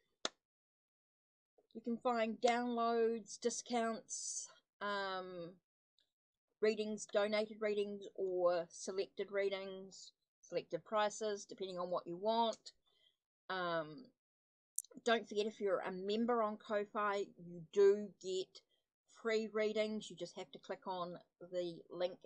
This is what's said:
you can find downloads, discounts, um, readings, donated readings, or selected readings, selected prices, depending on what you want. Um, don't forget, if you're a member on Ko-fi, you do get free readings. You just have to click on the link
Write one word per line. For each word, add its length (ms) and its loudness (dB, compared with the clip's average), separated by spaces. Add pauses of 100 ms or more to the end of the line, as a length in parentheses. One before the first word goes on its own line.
(1700)
you 80 -12
can 160 -2
find 440 0
downloads, 1000 2
discounts, 1080 -2 (320)
um, 720 -4 (1040)
readings, 460 2
donated 540 2
readings, 420 0 (120)
or 540 2
selected 600 -6
readings, 840 -2 (280)
selected 440 -4
prices, 600 0
depending 340 -8
on 120 -4
what 160 -2
you 100 -6
want. 560 0 (760)
Um, 580 -2 (1000)
don't 240 2
forget, 180 0
if 140 -6
you're 180 2
a 140 -4
member 500 2
on 140 0
Ko-fi, 680 0 (100)
you 360 -12
do 360 8 (120)
get 400 -4 (640)
free 240 0
readings. 640 -2
You 60 -14
just 200 -10
have 140 -12
to 80 -18
click 300 -10
on 280 -4 (240)
the 400 -4 (100)
link 360 -4